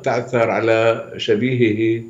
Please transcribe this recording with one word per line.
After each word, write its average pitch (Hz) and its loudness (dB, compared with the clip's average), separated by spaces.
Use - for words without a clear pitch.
تعثر 120 0
على 113 2
شبيهه 113 0